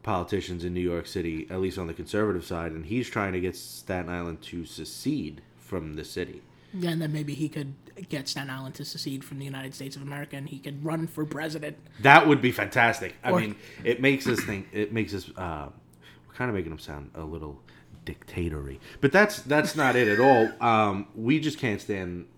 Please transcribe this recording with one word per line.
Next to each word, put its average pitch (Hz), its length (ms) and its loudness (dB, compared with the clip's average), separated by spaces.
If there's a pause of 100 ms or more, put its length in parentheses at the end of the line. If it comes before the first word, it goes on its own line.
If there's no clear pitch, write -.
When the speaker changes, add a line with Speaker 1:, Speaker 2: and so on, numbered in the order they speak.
Speaker 1:
politicians 90 640 -2
in 90 80 -4
New 90 80 -2
York 85 260 -2
City, 82 420 -4
at 92 120 -4
least 92 160 -2
on 90 100 -4
the 82 60 -6
conservative 92 500 0
side, 85 300 -6
and 80 140 -10
he's 113 220 -2
trying 101 220 -2
to 92 80 -2
get 90 160 -2
Staten - 540 -6
Island 87 320 -6
to 85 240 -10
secede 80 760 -6 (160)
from 78 360 -6
the 78 100 -8
city. - 380 -8 (340)
Speaker 2:
Yeah, 175 140 -2
and 165 120 -2
then 151 120 -2
maybe 147 220 -4
he 147 140 -4
could 139 260 -8 (340)
get 139 180 -6
Staten 139 220 -6
Island 131 260 -8
to 143 100 -12
secede 135 380 -8
from 139 140 -12
the 139 80 -8
United 135 300 -10
States 135 200 -10
of 139 60 -14
America, 143 340 -10
and 139 140 -10
he 135 80 -12
could 143 260 -10
run 160 220 -2
for 156 180 -6
president. 151 540 -6 (240)
Speaker 1:
That 147 260 12
would 143 140 8
be 123 100 4
fantastic. 107 720 2
I 123 80 -2
Speaker 2:
Or 175 100 4
Speaker 1:
mean, 104 140 -2 (280)
it 120 180 2
makes 135 240 4
us 117 140 2
think, 95 340 -6
it 104 180 -2
makes 104 220 -2
us, 92 240 -8
uh, 78 300 -6 (600)
we're - 60 -20
kinda 123 180 -2
making 87 200 -2
him 78 80 -10
sound 73 340 -12
a 80 100 -10
little 78 380 -10 (440)
dictatory. 76 760 -6 (220)
But 139 100 4
that's, 208 320 4
that's 147 320 2
not 131 200 4
it 120 120 6
at 104 120 4
all. 120 360 8
Speaker 2:
<laughs> - 120 -8
Speaker 1:
Um, 104 480 4
we 123 240 2
just 147 200 -2
can't 104 200 0
stand 90 460 -4 (120)